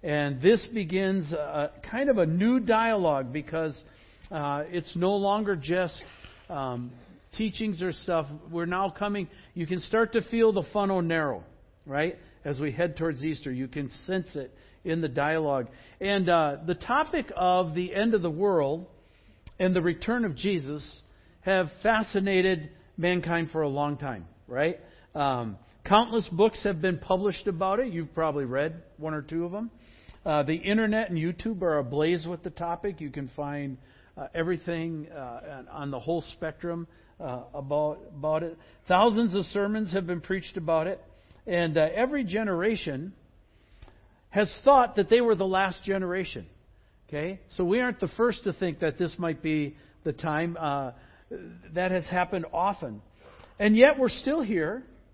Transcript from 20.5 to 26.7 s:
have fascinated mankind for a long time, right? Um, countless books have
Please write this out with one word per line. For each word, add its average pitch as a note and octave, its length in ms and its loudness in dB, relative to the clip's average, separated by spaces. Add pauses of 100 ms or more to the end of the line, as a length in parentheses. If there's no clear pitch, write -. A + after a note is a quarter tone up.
have F#3 300 2 (100)
fascinated F#3+ 880 2 (280)
mankind E3+ 520 0
for D#3+ 120 -2
a D3+ 60 2
long C#3+ 280 0
time, B2 300 -8 (200)
right? C#3+ 320 0 (380)
Um, B2 420 -2 (280)
countless A3 420 4
books G#3 360 2
have F3+ 180 -2